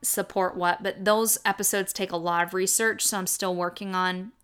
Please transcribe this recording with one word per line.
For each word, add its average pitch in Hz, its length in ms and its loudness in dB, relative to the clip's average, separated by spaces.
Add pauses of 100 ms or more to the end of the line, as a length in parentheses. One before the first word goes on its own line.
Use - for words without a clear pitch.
support - 540 0
what. 175 280 2
But 196 220 -4
those 214 400 4
episodes 196 480 0
take 185 180 -4
a 180 60 -2
lot 175 300 0
of 185 60 -10
research, 190 500 0
so 214 140 0
I'm 185 100 -2
still 185 280 -2
working 180 400 -4
on 185 360 0 (120)